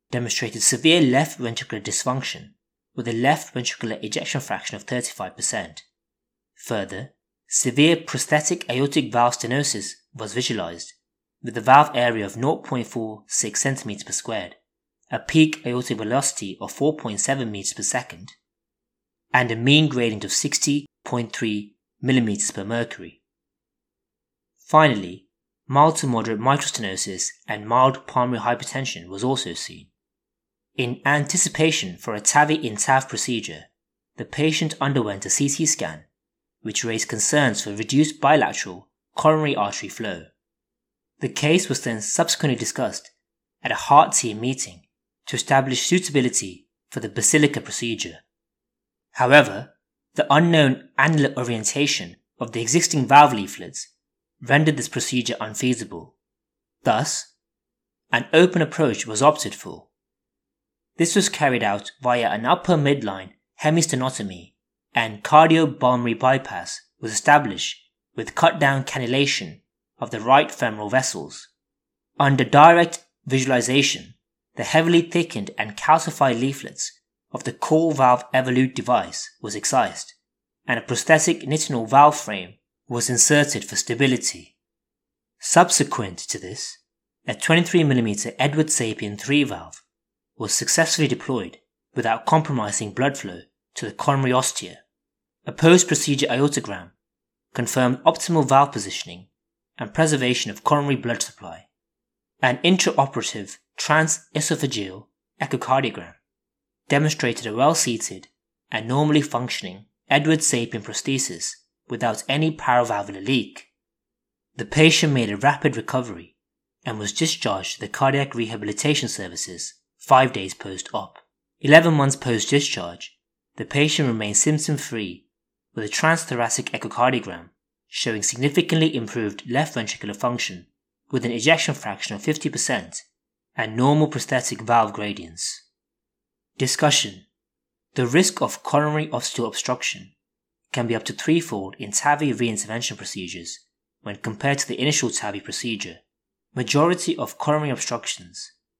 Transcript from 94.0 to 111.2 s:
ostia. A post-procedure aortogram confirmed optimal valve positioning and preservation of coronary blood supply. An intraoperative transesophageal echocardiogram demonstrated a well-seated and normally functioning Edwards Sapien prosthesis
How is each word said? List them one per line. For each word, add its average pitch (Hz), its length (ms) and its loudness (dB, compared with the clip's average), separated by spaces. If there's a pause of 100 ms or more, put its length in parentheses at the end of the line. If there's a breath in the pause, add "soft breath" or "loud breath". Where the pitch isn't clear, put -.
ostia. 127 460 -2 (680)
A 131 60 -8
post-procedure 156 760 4
aortogram 117 640 -2 (640)
confirmed 123 520 0
optimal 165 420 0
valve 139 240 4
positioning 95 560 -12 (500)
and 110 160 -12
preservation 135 560 0
of 101 140 -14
coronary 143 320 2
blood 117 260 -4
supply. - 440 -14 (760)
An 127 220 0
intraoperative 139 920 0 (200)
transesophageal 143 1300 -2 (340)
echocardiogram 120 720 -2 (760)
demonstrated 143 580 2
a 107 80 -6
well-seated 117 760 0 (420)
and 113 160 -6
normally 147 340 2
functioning 120 640 -6 (220)
Edwards 151 380 2
Sapien 117 340 -2
prosthesis 110 680 -6 (380)